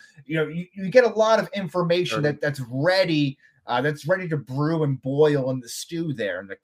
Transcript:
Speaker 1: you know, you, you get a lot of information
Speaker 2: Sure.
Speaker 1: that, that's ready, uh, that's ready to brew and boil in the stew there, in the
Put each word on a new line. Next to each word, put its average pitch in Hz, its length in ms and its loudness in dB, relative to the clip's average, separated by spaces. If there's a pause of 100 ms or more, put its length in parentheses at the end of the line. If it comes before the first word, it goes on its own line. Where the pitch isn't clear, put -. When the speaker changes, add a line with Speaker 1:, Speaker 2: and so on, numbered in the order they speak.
(260)
Speaker 1:
you 156 120 -4
know, 151 100 0
you, 170 260 -8
you 190 160 -8
get 247 140 8
a 226 60 4
lot 214 300 4
of 170 140 -4
information 180 640 0
Speaker 2:
Sure. - 60 0
Speaker 1:
that, 147 180 -2
that's 143 220 -4 (100)
ready, 156 680 2 (300)
uh, 120 140 0
that's 147 260 -4
ready 185 220 -2
to 156 80 -2
brew 147 460 -2
and 139 180 -2
boil 139 500 2
in 131 80 -4
the 123 80 -14
stew 165 460 -8
there, 95 260 -4
in 98 80 -14
the 98 160 -12